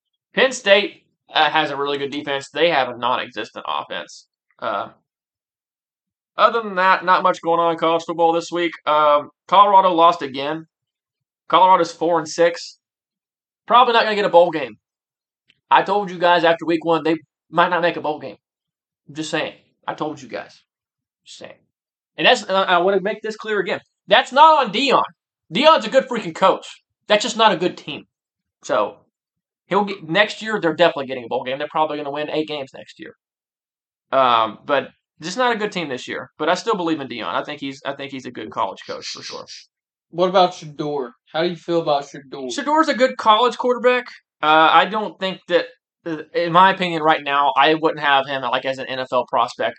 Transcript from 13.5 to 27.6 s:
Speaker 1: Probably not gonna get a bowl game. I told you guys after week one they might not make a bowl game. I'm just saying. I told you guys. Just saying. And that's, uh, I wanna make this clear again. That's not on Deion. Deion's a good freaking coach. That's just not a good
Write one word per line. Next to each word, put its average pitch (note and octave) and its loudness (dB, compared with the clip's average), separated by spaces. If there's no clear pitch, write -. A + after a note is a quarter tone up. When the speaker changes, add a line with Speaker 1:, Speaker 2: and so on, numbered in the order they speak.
Speaker 1:
Probably A#3+ 4
not A3+ 4
gonna G#3+ -2
get G3+ 0
a E3+ 0
bowl F3 6
game. C3 -8
I D3+ 8
told G3 -4
you F3+ -10
guys F3 4
after E3 2
week E3 -2
one E3 0
they E3+ 0
might F3 2
not F3+ 0
make D#3+ -2
a D#3 -8
bowl D3 -6
game. C3+ -14
I'm C#3+ -20
just D#3 -8
saying. D#3 -6
I D3 -6
told D3 -8
you B2 -18
guys. - -14
Just - -20
saying. - -18
And D#3+ -4
that's, B3 2
uh, F#3+ 0
I F3+ 2
wanna G3 2
make G#3+ -6
this G#3+ -8
clear G#3+ -4
again. F3+ -4
That's B3 2
not D4 6
on F#3+ -6
Deion. A3+ 2
Deion's C#4 4
a G#3 -8
good C4+ 2
freaking G3 -8
coach. - 2
That's G#3 2
just G#3+ -6
not G#3+ 4
a E3+ -2
good F3 -4